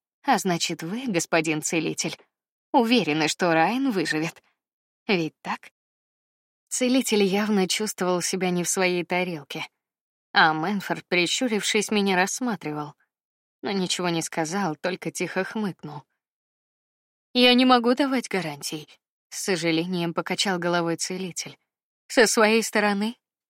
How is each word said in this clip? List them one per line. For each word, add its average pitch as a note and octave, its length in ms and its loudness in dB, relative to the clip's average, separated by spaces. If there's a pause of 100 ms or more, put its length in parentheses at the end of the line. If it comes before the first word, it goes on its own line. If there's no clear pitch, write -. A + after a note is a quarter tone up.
(240)
А A#3+ 140 2
значит, E3+ 440 -2
вы, G#3+ 240 -8
господин E3 560 0
целитель, D#3+ 540 -4 (560)
уверены, G3+ 560 4
что F3 260 0
Райан A#3 380 2
выживет. D#3+ 500 -2 (640)
Ведь E3+ 340 0
так? - 300 -10 (1040)
Целитель B3 500 2
явно G3+ 460 2
чувствовал F3+ 540 -2
себя F#3 260 -2
не F3 160 0
в E3 40 -4
своей F3+ 360 0
тарелке. F3 640 -6 (640)
А E3 220 6
Мэнфорд, E3+ 520 -4
прищурившись, G3 840 0
меня G3 260 2
рассматривал, F3 800 -4 (640)
но A3+ 120 -6
ничего F#3 360 -2
не E3 140 0
сказал, E3+ 540 -4
только F3+ 340 -6
тихо F#3 340 -4
хмыкнул. D#3+ 580 -8 (1300)
"Я B3 180 6
не B3+ 140 4
могу B3 280 6
давать C4 360 -2
гарантий", D#3 580 -6 (400)
с - 160 -10
сожалением E3+ 680 0
покачал F3+ 440 -2
головой E3+ 380 0
целитель. F#3 640 -8 (480)
"Со A3+ 200 4
своей A3 360 4
стороны G#3 540 -2 (340)